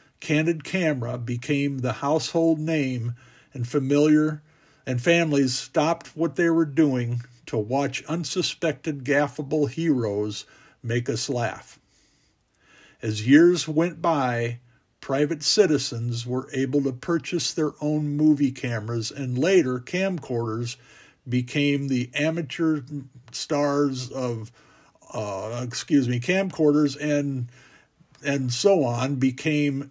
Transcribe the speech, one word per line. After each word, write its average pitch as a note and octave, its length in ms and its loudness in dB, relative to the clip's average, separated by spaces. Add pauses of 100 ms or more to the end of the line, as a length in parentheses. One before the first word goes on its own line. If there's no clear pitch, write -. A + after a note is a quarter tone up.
(200)
Candid D#3+ 460 0
Camera C3+ 520 -2
became C3+ 600 -2
the B2 160 -2
household D#3+ 640 0
name, C3 560 -2 (380)
and A#2+ 120 -6
familiar, D3+ 760 4 (440)
and B2+ 160 -2
families D3+ 560 2
stopped E3 500 0
what D#3+ 280 -4
they E3+ 140 4
were E3 160 4
doing C3 560 2 (240)
to C3 120 -4
watch B2 460 -2
unsuspected D#3 1040 -4
gaffable C#3+ 640 0
heroes A2+ 760 -2 (380)
make A#2+ 280 -4
us A#2+ 200 -4
laugh. A#2+ 500 -6 (1200)
As G#2+ 260 -4
years E3 400 6
went D#3+ 360 -2
by, B2 560 0 (420)
private D3 400 0
citizens A#2+ 840 0
were B2+ 260 -4
able C3+ 300 0
to C3+ 80 -2
purchase E3 600 -4
their D3+ 200 -2 (100)
own D3+ 340 -2
movie D3 360 4
cameras, A#2 580 -4
and B2+ 260 -4
later C3 440 4
camcorders A#2+ 960 -4 (520)
became C#3 600 0
the B2 260 -2
amateur D#3+ 680 -2 (500)
stars C#3+ 800 0
of, A#2+ 400 -6 (600)
uh, G#2+ 540 -6
excuse B2+ 420 2
me, B2 120 0
camcorders D3+ 800 2
and, C#3+ 460 -2 (760)
and C3+ 300 -2
so F#3+ 300 4
on B2 320 -2
became C3+ 760 -2